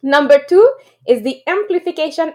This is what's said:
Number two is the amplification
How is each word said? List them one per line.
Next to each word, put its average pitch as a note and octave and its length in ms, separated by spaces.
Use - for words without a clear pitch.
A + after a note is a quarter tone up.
Number C#4 360
two A4 260
is A#3 160
the C4 240
amplification E4+ 880